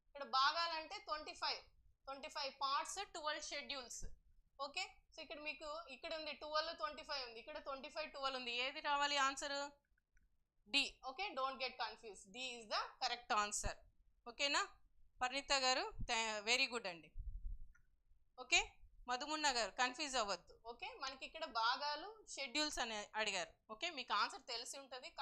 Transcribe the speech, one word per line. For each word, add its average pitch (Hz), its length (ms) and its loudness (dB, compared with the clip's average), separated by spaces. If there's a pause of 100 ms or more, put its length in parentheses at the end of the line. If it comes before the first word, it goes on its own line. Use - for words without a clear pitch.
ఇక్కడ 285 140 -10 (160)
భాగాలంటే 320 580 4 (120)
ట్వంటీ 311 320 -4
ఫైవ్, 262 200 0 (460)
ట్వంటీ 277 280 -6
ఫైవ్ 277 160 -2 (120)
పార్ట్స్, 294 360 2 (160)
ట్వెల్వ్ 302 360 -2
షెడ్యూల్స్. 269 500 -6 (640)
ఓకే 330 180 -2 (300)
so - 120 -10
ఇక్కడ 302 140 -8 (100)
మీకు 302 200 -6 (260)
ఇక్కడ 320 240 -8
ఉంది 311 140 -6 (100)
ట్వెల్వ్, 311 380 2
ట్వంటీ 302 280 -2
ఫైవ్ 277 180 -2
ఉంది, 226 160 -12
ఇక్కడ 302 160 -8 (100)
ట్వంటీ 269 260 -4
ఫైవ్, 311 220 -4
ట్వెల్వ్ 269 240 0
ఉంది. 240 120 -2 (120)
ఏది 285 240 -4
రావాలి 285 280 4 (120)
ఆన్సర్? 285 300 0 (1080)
డి. 269 160 4 (260)
ఓకే 330 160 -2 (120)
don't 269 260 0
get 247 180 -2
confused, 214 440 -8 (100)
D - 20 -12 (200)
is 226 160 -12
the 403 80 2 (180)
correct 240 320 0 (120)
answer. 208 300 0 (540)
ఓకేనా 285 340 2 (600)
పర్ణిత 269 320 2 (100)
గారు? 262 200 6 (260)
థా-, 226 300 2 (100)
very 254 240 6
good 226 180 -2
అండి. 156 180 -12 (1300)
ఓకే 339 160 6 (500)
మధుమున్న 294 380 2 (100)
గారు 208 140 4 (100)
కన్ఫ్యూజ్ 262 400 2
అవ్వద్దు. 196 320 -2 (180)
ఓకే 294 160 -10 (160)
మనకి 269 260 -6
ఇక్కడ 320 160 -6 (120)
భాగాలు, 294 500 2 (280)
షెడ్యూల్స్ 294 480 0
అని 226 140 -2 (240)
అడిగారు. 196 300 0 (220)
ఓకే 311 140 -2 (100)
మీకు 240 240 -2
ఆన్సర్ 320 300 -2
తెలిసి 240 320 -6
ఉంటది, 262 260 -10 (120)